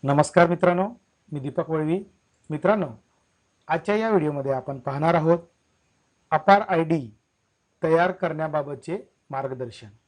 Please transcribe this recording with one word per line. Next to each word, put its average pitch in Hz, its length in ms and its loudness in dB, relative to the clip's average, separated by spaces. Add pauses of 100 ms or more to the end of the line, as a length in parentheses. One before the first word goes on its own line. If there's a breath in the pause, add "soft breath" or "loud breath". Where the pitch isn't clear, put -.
नमस्कार 147 440 4
मित्रांनो, 175 420 2 (420)
मी 147 80 -8
दीपक 147 300 -6
वळवी. 160 340 -2 (460)
मित्रांनो, 175 380 0 (800)
आजच्या 170 280 -2
या 220 140 -2
व्हिडिओमध्ये 147 440 0
आपण 131 260 -6
पाहणार 143 340 0
आहोत 165 260 2 (920)
अपार 196 300 4
आयडी 160 560 -2 (680)
तयार 170 280 4
करण्याबाबतचे 156 880 -6 (300)
मार्गदर्शन. 131 580 -8 (200)